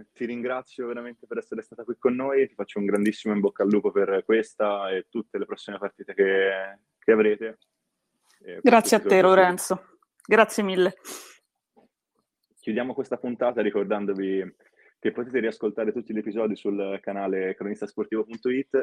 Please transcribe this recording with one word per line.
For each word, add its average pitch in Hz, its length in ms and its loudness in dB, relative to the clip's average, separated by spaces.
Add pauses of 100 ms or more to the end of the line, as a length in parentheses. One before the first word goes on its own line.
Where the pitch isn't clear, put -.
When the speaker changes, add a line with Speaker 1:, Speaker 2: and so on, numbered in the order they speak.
(140)
Speaker 1:
ti 123 120 -8
ringrazio 123 640 -8
veramente 120 400 -12
per 113 120 -6
essere 110 220 -10
stata 117 220 -18
qui 117 140 -8
con 123 180 2
noi, 135 320 0
ti - 60 -20
faccio - 260 -8
un 101 60 -2
grandissimo 104 480 2
in 101 80 2
bocca 101 220 2
al 101 60 4
lupo 104 220 4
per 98 340 2
questa 104 680 0
e 92 180 -4
tutte 107 280 -8
le 98 80 -4
prossime 101 320 -12
partite 101 360 -10
che, 98 640 0 (220)
che - 120 2
avrete. 107 460 2 (880)
E 175 180 -16
Speaker 2:
Grazie 233 360 6
a - 20 2
Speaker 1:
per 208 100 -4
tutti 196 40 6
i 190 40 6
Speaker 2:
te, - 20 6
Speaker 1:
tuoi 185 160 6
Speaker 2:
Lorenzo. 185 500 2 (400)
Grazie 214 380 4
mille. 185 300 0 (1700)
Speaker 1:
Chiudiamo 117 340 -6
questa 127 240 -6
puntata 120 440 -2
ricordandovi 98 960 -2 (420)
che 107 140 -2
potete 123 300 -6
riascoltare 110 500 -4
tutti 110 220 -10
gli 107 60 -4
episodi 107 360 -4
sul 101 460 -6
canale 95 540 -4
cronistasportivo 110 680 -6
punto 113 260 -6
it 131 340 -4